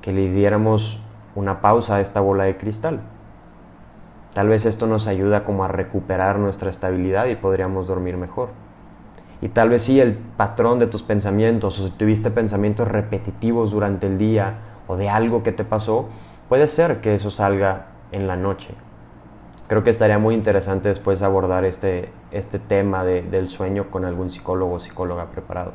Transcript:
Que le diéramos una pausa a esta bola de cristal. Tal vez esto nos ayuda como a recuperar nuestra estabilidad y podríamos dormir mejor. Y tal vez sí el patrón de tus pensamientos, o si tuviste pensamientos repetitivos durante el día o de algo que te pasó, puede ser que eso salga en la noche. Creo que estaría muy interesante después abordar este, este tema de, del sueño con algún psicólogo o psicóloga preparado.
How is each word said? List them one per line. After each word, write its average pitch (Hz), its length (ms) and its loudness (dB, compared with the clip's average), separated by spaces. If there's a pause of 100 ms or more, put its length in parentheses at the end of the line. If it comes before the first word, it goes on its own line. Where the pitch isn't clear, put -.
Que 101 100 -6
le 95 200 2
diéramos 107 680 2 (320)
una 98 260 -4
pausa 110 360 4
a 101 60 2
esta 98 200 0
bola 98 220 4
de 95 140 0
cristal. 110 420 -4 (1400)
Tal 101 120 2
vez 110 200 4
esto 110 180 -2
nos 110 220 0
ayuda 101 360 2
como 98 200 -2
a 92 40 -2
recuperar 92 720 0
nuestra 101 320 -2
estabilidad 92 560 -2
y 120 100 -2
podríamos 95 520 -2
dormir 90 280 -4
mejor. 92 340 -6 (920)
Y 107 80 -6
tal 117 200 4
vez 117 120 4
sí 131 180 4
el 120 140 6
patrón 113 640 0
de 120 80 4
tus 107 160 -6
pensamientos, 107 800 2
o 98 80 -4
si 90 40 -4
tuviste 107 380 2
pensamientos 107 580 0
repetitivos 104 840 -2
durante 101 340 0
el 95 140 0
día 107 400 0 (280)
o 92 100 -4
de 101 120 -2
algo 113 320 2
que 113 100 0
te - 120 -6
pasó, 110 460 -2 (380)
puede 143 200 4
ser 151 340 2
que 107 140 2
eso 101 160 -2
salga 98 560 0 (240)
en 98 160 -4
la 92 80 -2
noche. 95 400 -4 (920)
Creo 107 160 2
que 120 80 4
estaría 110 260 4
muy 110 160 2
interesante 98 560 0
después 98 320 0
abordar 92 420 2
este, 92 460 -2 (220)
este 101 260 -6
tema 98 480 0
de, 90 160 0
del 90 300 -2
sueño 98 400 -4
con 92 120 -4
algún 90 280 -6
psicólogo 92 420 -4
o 87 60 -6
psicóloga 87 480 -8
preparado. 90 480 -10